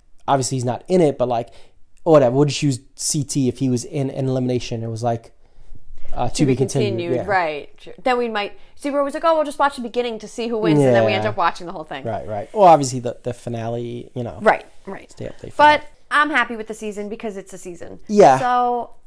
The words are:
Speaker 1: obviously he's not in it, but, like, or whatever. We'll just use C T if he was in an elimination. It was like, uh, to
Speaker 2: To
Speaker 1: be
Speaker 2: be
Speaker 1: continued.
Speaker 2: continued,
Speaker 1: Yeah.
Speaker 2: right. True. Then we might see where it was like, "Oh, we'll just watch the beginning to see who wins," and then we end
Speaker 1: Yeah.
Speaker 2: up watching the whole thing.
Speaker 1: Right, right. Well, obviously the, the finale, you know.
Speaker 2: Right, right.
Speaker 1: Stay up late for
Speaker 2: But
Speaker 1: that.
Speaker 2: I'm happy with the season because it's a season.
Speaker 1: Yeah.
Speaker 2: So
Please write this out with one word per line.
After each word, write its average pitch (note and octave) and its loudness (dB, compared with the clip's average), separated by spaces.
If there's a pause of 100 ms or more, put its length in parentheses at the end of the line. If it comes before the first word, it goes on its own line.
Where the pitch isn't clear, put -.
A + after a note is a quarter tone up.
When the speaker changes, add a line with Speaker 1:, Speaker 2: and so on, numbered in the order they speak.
(280)
Speaker 1:
obviously C3+ 0
he's A#2+ -4
not A#2+ -4
in F#3 4
it, C#3+ 2
but, B2 0
like, A#2+ -4 (560)
or E3 4
whatever. C3 6
We'll C#3+ 4
just C#3 -4
use C3+ 0 (140)
C - -4
T C#3 -2
if B2 -2
he C3 -2
was B2 0
in C3+ -4
an C3 -4
elimination. B2+ -2
It A2+ -6
was A2+ -8
like, A#2 -4 (800)
uh, B2 2
to - -2
Speaker 2:
To D#3 2
Speaker 1:
be C3 4
Speaker 2:
be A#2 0
Speaker 1:
continued. C3 0
Speaker 2:
continued, E3+ -4
Speaker 1:
Yeah. E3+ -4
Speaker 2:
right. F3 -4
True. - -20 (100)
Then B3 2
we A#3+ -2
might G#3 -6 (160)
see C#4+ -6
where C#4+ 0
it - 2
was C#4 -4
like, D#4 -6
"Oh, E4 4
we'll D#4 2
just D4 -10
watch C#4+ 0
the B3+ -10
beginning A#3 -4
to G#3 -16
see A#3 -6
who A3+ -4
wins," D#3+ 4
and C3+ 4
then A2+ 4
we G#2 2
end G2+ -2
Speaker 1:
Yeah. A2 -2
Speaker 2:
up G#2+ -8
watching D3 -2
the E3+ -12
whole D#3+ -12
thing. C#3 -12
Speaker 1:
Right, G2+ -6
right. G#2 -8
Well, G#3+ 6
obviously C#3 6
the, A#2 -6
the A#2+ -6
finale, A#2+ -8
you B2 -8
know. F2+ -10
Speaker 2:
Right, - 4 (200)
right. - -16
Speaker 1:
Stay - -12
up - -14
late - -16
for - -16
Speaker 2:
But D4 6
Speaker 1:
that. - -18 (240)
Speaker 2:
I'm D4 0
happy A#3+ -2
with G#3+ -12
the A3 -10
season G#3 -10
because G#3+ -10
it's F#3+ -16
a F#3 -16
season. F#3 -16
Speaker 1:
Yeah. G3+ 8
Speaker 2:
So B3 0 (160)